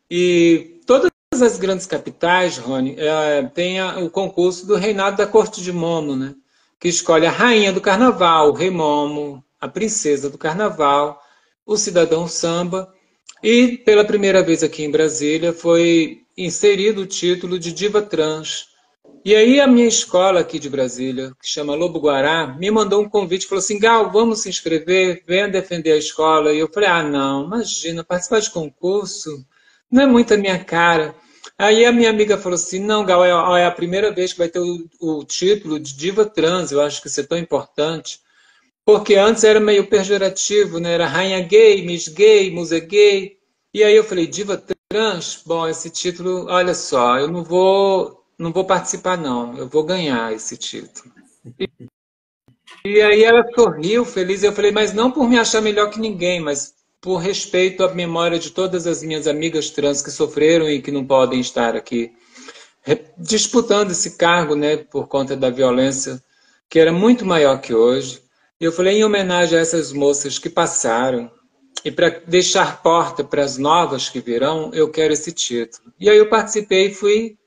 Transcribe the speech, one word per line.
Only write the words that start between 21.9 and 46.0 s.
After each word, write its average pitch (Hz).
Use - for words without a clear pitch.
Guará, 147
me 185
mandou 208
um 208
convite, 190
falou 196
assim, 208
"Gal, 220
vamos 220
se 190
inscrever, 175
venha 190
defender 175
a 151
escola." 156
E 151
eu 156
falei, 208
"Ah, 170
não, 139
imagina, 170
participar 180
de 214
concurso 165
não 262
é -
muito 240
a 208
minha 190
cara." 165
Aí 214
a 240
minha 233
amiga 208
falou 180
assim, 185
"Não, 208
Gal, 180
é, 180
é 175
a 175
primeira 185
vez 180
que -
vai 170
ter 180
o, 175
o 156
título 175
de 135
diva 196
trans, 175
eu 143
acho 147
que -
isso 143
é -
tão 165
importante." 156
Porque 208
antes 220
era 214
meio 202
pejorativo, 196
né? 170
Era 170
rainha 185
gay, 196
miss 170
gay, 196
musa 165
gay. 196
E 208
aí 208
eu 214
falei, 180
"Diva 185
trans? 202
Bom, 165
esse 165
título, 180